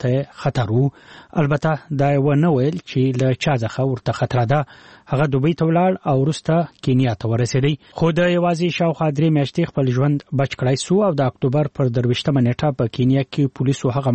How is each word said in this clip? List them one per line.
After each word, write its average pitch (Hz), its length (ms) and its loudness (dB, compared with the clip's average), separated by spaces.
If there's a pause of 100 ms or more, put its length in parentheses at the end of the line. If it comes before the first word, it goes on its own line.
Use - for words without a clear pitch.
ته 131 240 0 (160)
خطر 123 300 -2
و. 123 100 2 (580)
البته 151 320 0 (280)
دا 139 140 2
یې 139 120 2
ونه 147 260 2
ویل 143 240 0
چې - 240 -4 (220)
له 131 220 0
چا 151 180 0
څخه 110 180 -6 (120)
ورته 127 280 -4
خطره 123 320 0
ده. 151 80 2 (520)
هغه 143 200 2
دوبۍ 139 260 0
ته 165 80 0
ولاړ 175 260 2 (180)
او 139 100 2
وروسته 156 340 -2 (300)
کینیا 127 300 2
ته - 180 -6
ورسېدی. 131 420 0 (240)
خو 165 140 2
د 175 240 2
یوازې 175 420 0
شاوخوا 165 320 0
درې 151 260 2
میاشتې 143 340 0
خپل 135 260 0
ژوند 143 280 0 (140)
بچ 135 220 -2
کړی 127 240 0
سو 180 120 0 (120)
او 175 100 0
د 135 140 2
اکتوبر 143 420 0
پر 127 240 0
درویشتمه 123 480 0
نیټه 131 320 -2
په 120 180 -2
کینیا 131 260 2
کې 139 380 -2
پولیسو 131 380 0
هغه 131 160 0